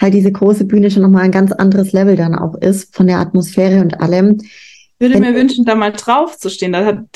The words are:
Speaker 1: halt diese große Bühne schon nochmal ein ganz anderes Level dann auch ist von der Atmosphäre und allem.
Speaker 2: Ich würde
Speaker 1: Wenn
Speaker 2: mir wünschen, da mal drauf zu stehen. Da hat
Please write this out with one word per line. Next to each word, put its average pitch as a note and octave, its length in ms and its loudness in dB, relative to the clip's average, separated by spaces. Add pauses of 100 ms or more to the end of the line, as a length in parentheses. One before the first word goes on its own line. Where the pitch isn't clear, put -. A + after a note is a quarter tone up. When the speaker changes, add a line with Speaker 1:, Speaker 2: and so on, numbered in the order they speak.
Speaker 1:
halt G3 120 2
diese G3 180 2
große G#3 340 0
Bühne G3+ 260 2
schon G3 100 2
nochmal F#3+ 220 4
ein F#3 80 2
ganz G3 200 0
anderes G3 420 0
Level G3 220 2
dann E3 200 -2
auch E3 200 -8
ist - 400 -4
von F#3 120 2
der F3+ 120 0
Atmosphäre F#3 600 0
und E3+ 200 -2
allem. F#3 380 2
Speaker 2:
Ich - 680 -8
würde C4 60 2
Speaker 1:
Wenn A#3+ 180 2
Speaker 2:
mir A#3+ 60 0
wünschen, B3+ 260 0
da A3 100 0
mal G#3 160 -2
drauf C4+ 460 -2
zu - 120 -10
stehen. F#3 220 -6
Da F3+ 140 -2
hat G#3 200 -4 (100)